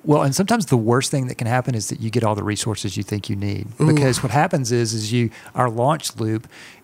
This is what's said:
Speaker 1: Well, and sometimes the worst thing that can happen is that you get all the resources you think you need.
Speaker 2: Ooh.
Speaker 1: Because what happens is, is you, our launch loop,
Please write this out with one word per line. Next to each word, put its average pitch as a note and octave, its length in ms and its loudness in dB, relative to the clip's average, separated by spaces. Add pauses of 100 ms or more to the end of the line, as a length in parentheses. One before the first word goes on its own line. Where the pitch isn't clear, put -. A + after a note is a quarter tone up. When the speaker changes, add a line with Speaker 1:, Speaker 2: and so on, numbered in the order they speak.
Speaker 1:
Well, D3+ 200 4
and C3+ 120 2
sometimes G3+ 320 0
the C3 100 4
worst A#2 340 2
thing C3 180 -2
that B2 80 -10
can A#2 100 -4
happen B2 300 0
is G#2 140 -6
that A#2 100 -8
you A2+ 100 -4
get A2+ 140 0
all G#2+ 100 2
the G2+ 80 -2
resources G#2 540 -4
you G#2 80 -4
think G#2 260 -6
you G2+ 60 -4
need. G2+ 320 -6 (120)
Speaker 2:
Ooh. D#3 140 6
Speaker 1:
Because C3+ 300 2
what - 80 -2
happens C#3 400 2
is, A#2 200 0
is G#2+ 200 -4
you, A#2+ 180 2 (240)
our B2 160 2
launch B2+ 460 -2
loop, A2 320 -4 (360)